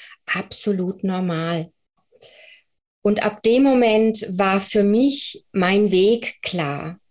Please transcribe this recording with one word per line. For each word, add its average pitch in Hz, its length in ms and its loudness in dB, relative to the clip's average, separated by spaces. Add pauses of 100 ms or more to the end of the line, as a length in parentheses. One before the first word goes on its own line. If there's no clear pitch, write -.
(260)
absolut 190 800 -4
normal. 170 640 -4 (1300)
Und 208 220 0
ab 208 180 -4
dem 240 200 4
Moment 220 680 2
war 190 300 0
für 208 220 0
mich 254 680 0
mein 196 400 2
Weg 208 500 0
klar. 156 560 -6 (120)